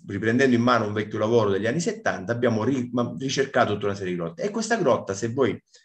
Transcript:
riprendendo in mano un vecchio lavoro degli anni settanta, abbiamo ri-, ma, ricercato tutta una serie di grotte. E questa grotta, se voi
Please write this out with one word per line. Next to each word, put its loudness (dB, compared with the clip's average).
riprendendo 2
in 4
mano 2
un -4
vecchio -4
lavoro 2
degli 0
anni 0
settanta, -4
abbiamo 0
ri-, 0
ma, -2
ricercato 0
tutta -4
una -2
serie -6
di -2
grotte. -6
E -4
questa -2
grotta, 0
se -4
voi 0